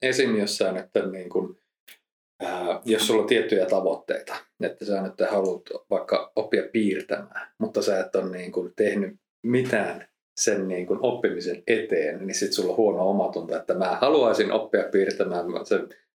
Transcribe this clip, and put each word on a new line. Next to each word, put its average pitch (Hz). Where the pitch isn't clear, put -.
Esim. 127
jos 101
sä 95
nyt 95
niinku, 92
ää, -
jos 110
sulla 110
on 104
tiettyjä 101
tavoitteita, -
että 87
sä 98
nyt 95
haluat 95
vaikka -
oppia -
piirtämään, -
mutta 107
sä 98
et -
ole 95
niinku 90
tehnyt 101
mitään 120
sen 101
niinku 90
oppimisen 90
eteen, 90
niin 95
sit -
sulla 92
on -
huono -
omatunto, 85
että -
mä 90
haluaisin 123
oppia 104
piirtämään. 92
Se 95